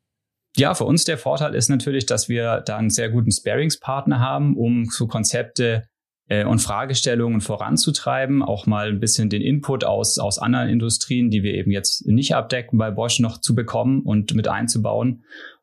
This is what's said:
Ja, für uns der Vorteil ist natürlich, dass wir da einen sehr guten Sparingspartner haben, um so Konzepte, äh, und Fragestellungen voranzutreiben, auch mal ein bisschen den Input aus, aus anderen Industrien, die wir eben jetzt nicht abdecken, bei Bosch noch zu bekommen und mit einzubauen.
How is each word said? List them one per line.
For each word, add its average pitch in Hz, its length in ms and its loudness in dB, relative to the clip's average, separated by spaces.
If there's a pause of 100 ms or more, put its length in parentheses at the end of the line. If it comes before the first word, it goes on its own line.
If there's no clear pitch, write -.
(560)
Ja, 143 200 4
für - 80 -2
uns 131 220 2
der 160 120 0
Vorteil 143 380 -2
ist 120 140 2
natürlich, 135 360 0
dass 110 240 0
wir 117 320 0
da 107 160 -6
einen 110 140 0
sehr 113 180 0
guten 110 220 2
Sparingspartner 135 880 -2
haben, 139 360 2
um 117 300 2
so 117 220 -4
Konzepte, 113 800 -2 (400)
äh, 104 180 2
und 110 140 2
Fragestellungen 117 840 0
voranzutreiben, 135 1040 0
auch 104 240 -4
mal 107 220 2
ein 101 100 -2
bisschen 110 320 0
den 104 100 0
Input 139 420 0
aus, 107 360 0
aus 101 180 -2
anderen 120 320 0
Industrien, 117 640 0
die 107 100 2
wir 98 140 0
eben 95 160 0
jetzt - 340 -2
nicht 127 300 2
abdecken, 120 420 -2
bei 110 140 2
Bosch 113 280 0
noch 117 220 -2
zu 120 140 2
bekommen 123 480 0
und 107 320 0
mit 110 120 0
einzubauen. 113 760 -2 (400)